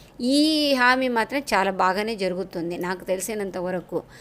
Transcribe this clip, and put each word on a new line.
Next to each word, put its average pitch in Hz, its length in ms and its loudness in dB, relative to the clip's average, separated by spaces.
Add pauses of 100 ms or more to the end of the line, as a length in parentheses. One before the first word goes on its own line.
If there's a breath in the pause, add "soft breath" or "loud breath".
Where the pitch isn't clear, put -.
(220 loud breath)
ఈ 294 520 4
హామీ 254 340 4
మాత్రం 240 320 0
చాలా 196 320 0
బాగానే 190 440 0
జరుగుతుంది 180 640 -4
నాకు 180 260 -6
తెలిసినంత 196 540 -4
వరకు. 180 460 -4 (180 loud breath)